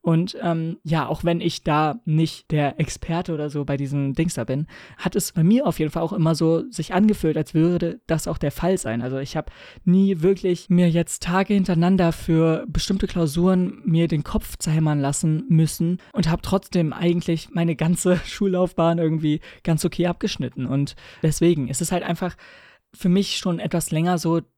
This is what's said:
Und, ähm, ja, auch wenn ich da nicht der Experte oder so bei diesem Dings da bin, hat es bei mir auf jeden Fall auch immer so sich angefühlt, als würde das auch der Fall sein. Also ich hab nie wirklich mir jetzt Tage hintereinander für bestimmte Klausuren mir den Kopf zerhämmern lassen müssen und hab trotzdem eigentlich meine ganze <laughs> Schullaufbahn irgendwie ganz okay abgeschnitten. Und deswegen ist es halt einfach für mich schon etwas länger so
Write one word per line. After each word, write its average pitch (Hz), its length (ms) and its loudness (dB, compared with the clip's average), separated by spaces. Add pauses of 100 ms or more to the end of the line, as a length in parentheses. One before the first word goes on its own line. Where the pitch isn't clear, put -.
Und, 165 400 2
ähm, 165 420 -2
ja, 156 240 -2
auch 151 160 -4
wenn 170 160 2
ich 170 240 -4
da 156 400 0
nicht 160 480 -2
der 143 280 0
Experte 170 540 -4
oder 147 160 -4
so 147 140 -4
bei 139 140 -2
diesem 139 360 -2
Dings 165 200 0
da 127 100 -4
bin, 143 240 -4 (300)
hat - 180 -4
es - 160 -2
bei 160 120 2
mir 233 220 4
auf - 140 0
jeden 156 120 0
Fall 165 120 -2
auch 165 80 -2
immer 165 240 2
so 165 360 2
sich - 220 -6
angefühlt, 180 440 2
als 156 160 -4
würde 170 520 2
das 160 220 -2
auch 165 100 -4
der 143 140 -2
Fall 180 260 -2
sein. 117 240 -4
Also 127 180 -6
ich 135 180 -8
hab 151 120 -8 (360)
nie 185 360 4
wirklich 180 480 0
mir 175 200 4
jetzt 165 340 -2
Tage 185 300 0
hintereinander 180 580 2
für 160 560 0
bestimmte 196 400 -2
Klausuren 175 760 0
mir 165 240 2
den 151 140 -2
Kopf - 340 -6
zerhämmern 156 420 0
lassen 156 480 0
müssen 165 520 2 (120)
und 175 180 0
hab 165 120 0
trotzdem 180 500 0
eigentlich 170 600 -2
meine 170 240 0
ganze 175 420 2
<laughs> - 80 -6
Schullaufbahn 180 720 0
irgendwie 156 420 0 (240)
ganz 165 220 2
okay 175 220 0
abgeschnitten. 143 580 -4
Und 139 300 -2 (260)
deswegen 156 480 2
ist 139 120 -4
es 165 120 -4
halt 175 100 -2
einfach 175 320 -4 (580)
für - 160 -2
mich 190 280 2
schon 170 220 -4
etwas - 300 -4
länger 170 280 0
so 165 240 0 (160)